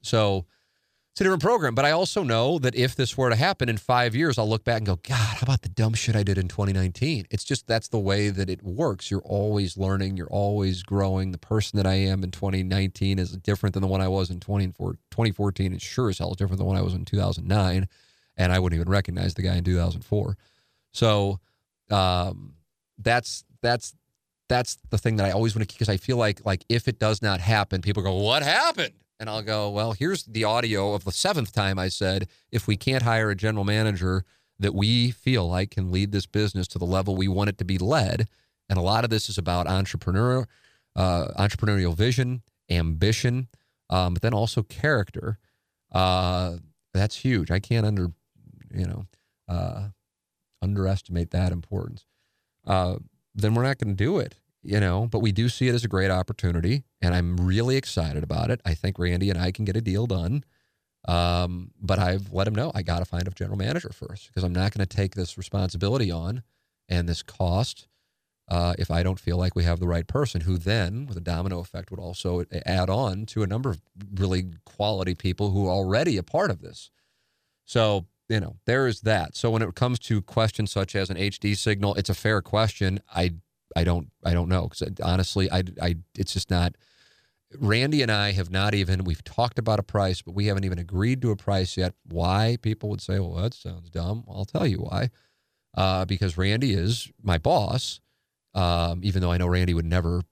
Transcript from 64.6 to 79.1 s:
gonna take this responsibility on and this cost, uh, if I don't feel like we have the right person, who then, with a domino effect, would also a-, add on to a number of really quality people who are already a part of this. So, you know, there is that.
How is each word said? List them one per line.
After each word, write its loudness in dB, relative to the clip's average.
gonna -2
take -2
this -6
responsibility -2
on -4
and 0
this -2
cost, -2
uh, 0
if -2
I 2
don't 0
feel -2
like 0
we 2
have 2
the -2
right -2
person, -2
who 0
then, -2
with -10
a -10
domino -4
effect, -12
would -12
also -4
a-, -6
add 2
on -2
to -2
a 0
number -2
of -4
really 0
quality -2
people 0
who 2
are 2
already 2
a -2
part 0
of -4
this. -18
So, 2
you 2
know, -8
there 2
is -4
that. 0